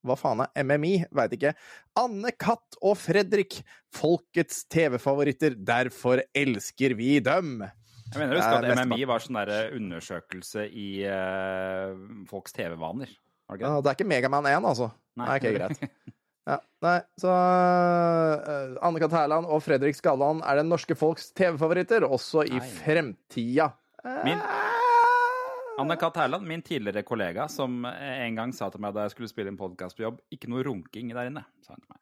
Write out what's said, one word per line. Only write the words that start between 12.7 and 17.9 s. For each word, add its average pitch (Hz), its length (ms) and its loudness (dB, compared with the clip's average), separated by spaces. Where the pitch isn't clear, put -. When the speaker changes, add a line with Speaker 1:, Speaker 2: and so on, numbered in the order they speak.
Speaker 2:
Var 101 80 -12
det - 20 -14
ikke 117 80 -4
det? 147 80 0
Speaker 1:
Ja, 143 60 2
det 139 100 4
er - 80 -4
ikke 262 80 0
Megaman 143 400 2
en, 151 160 4
altså. 123 280 0
Speaker 2:
Nei. 120 100 -6
Speaker 1:
Nei, 135 80 2
ok, 123 220 2
greit. - 320 -4
Ja, 139 80 0
nei, 175 200 2
så, 180 100 2
eh, 170 1500 4